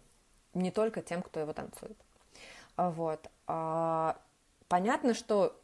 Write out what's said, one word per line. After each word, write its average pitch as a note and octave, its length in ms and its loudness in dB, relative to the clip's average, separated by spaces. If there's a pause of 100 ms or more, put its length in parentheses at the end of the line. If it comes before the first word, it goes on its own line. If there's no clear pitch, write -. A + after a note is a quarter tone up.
(520)
не F3+ 180 0
только A3 300 0
тем, E3+ 220 -6
кто - 180 -8
его D3+ 120 -4
танцует. - 440 -12 (800)
А, F3+ 140 2
вот. D#3+ 400 -4 (160)
А, D#3+ 720 0 (480)
понятно, A3+ 460 4
что G3+ 500 2